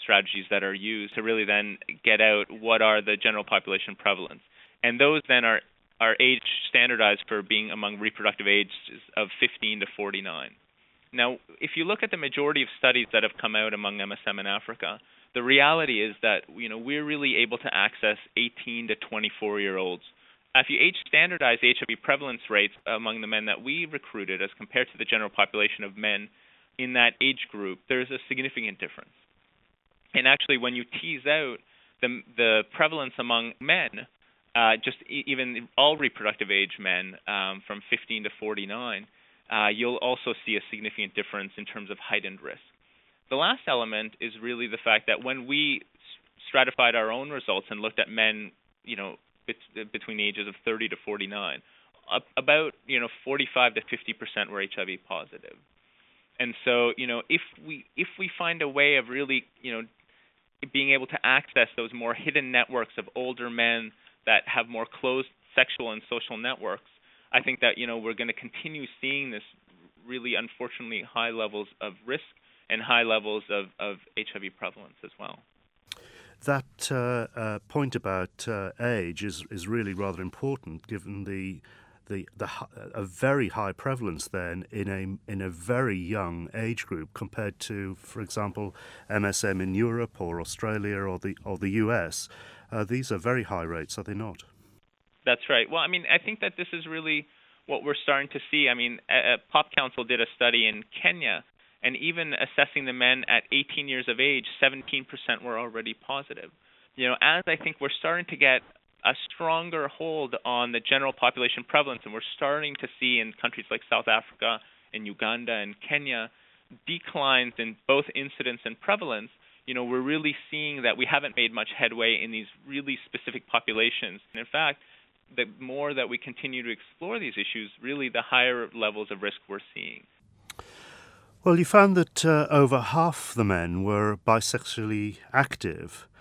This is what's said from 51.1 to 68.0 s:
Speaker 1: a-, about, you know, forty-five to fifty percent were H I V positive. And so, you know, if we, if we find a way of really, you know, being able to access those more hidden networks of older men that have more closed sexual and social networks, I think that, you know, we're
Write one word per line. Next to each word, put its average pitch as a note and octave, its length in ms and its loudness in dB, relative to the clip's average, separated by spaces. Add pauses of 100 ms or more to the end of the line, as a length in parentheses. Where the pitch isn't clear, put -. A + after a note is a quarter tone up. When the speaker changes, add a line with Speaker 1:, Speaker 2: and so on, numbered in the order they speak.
Speaker 1:
a-, - 280 -2
about, D3+ 320 4 (140)
you C3 140 0
know, A#2+ 80 -2 (160)
forty-five B2+ 500 2
to A2 140 -2
fifty - 240 -6
percent - 380 -4
were G2+ 100 -6
H G2 180 -6
I G2 60 -2
V F#2 140 -8
positive. - 580 -12 (840)
And A#2+ 140 -2 (100)
so, A#2+ 340 4
you B2+ 80 -6
know, A#2+ 220 -4
if E3+ 120 2 (260)
we, D3+ 200 -14 (100)
if F3 120 -4 (100)
we F#3+ 200 -6
find E3+ 220 -2
a D3+ 80 0
way C#3+ 280 4
of A#2+ 120 0
really, C3 360 -2 (180)
you B2 100 -8
know, A2+ 100 -6 (920)
being C#3 200 2
able C3 140 4
to - 180 -6
access B2+ 520 4
those A#2 180 -4
more A#2 200 -4
hidden C#3 380 -2
networks B2 460 0
of G2+ 180 -6
older B2 320 -6
men A#2 440 0 (340)
that A2 200 4
have A#2+ 220 -2
more A2+ 180 -6 (140)
closed C3 280 -2 (260)
sexual B2 380 2
and G#2+ 180 -10
social A#2 260 -6
networks, A2 540 -6 (420)
I B2+ 80 4
think B2+ 200 -4
that, A#2+ 180 2
you A#2+ 80 -6
know, A#2 120 -4
we're A2+ 160 -4